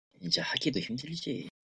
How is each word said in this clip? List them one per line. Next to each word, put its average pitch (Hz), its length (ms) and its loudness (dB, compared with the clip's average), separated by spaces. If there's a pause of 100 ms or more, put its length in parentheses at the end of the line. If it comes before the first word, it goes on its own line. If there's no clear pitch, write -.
(200)
이제 85 220 2
하기도 - 380 2
힘들지. 131 680 -2 (140)